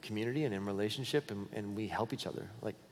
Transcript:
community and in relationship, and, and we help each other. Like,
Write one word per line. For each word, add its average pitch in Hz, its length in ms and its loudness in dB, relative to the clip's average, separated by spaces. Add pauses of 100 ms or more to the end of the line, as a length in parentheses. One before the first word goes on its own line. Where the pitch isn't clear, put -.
community 117 420 0
and 123 100 4
in 98 120 0
relationship, 107 640 2
and, 101 220 -2
and 104 220 -2
we 107 120 0
help 104 240 0
each - 160 -2
other. - 200 -4 (140)
Like, 107 140 -2 (160)